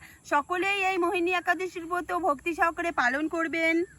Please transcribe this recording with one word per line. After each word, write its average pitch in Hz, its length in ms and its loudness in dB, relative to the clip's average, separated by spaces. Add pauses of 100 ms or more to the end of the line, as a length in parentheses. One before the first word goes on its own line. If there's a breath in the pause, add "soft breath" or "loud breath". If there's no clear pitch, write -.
(260 loud breath)
সকলেই 359 600 0
এই 381 120 0
মোহিনী 349 340 0
একাদশীর 349 540 -2
ব্রত 349 260 -4
ভক্তি 339 420 0
সহকারে 339 380 0
পালন 277 360 0
করবেন। 330 560 0 (160 soft breath)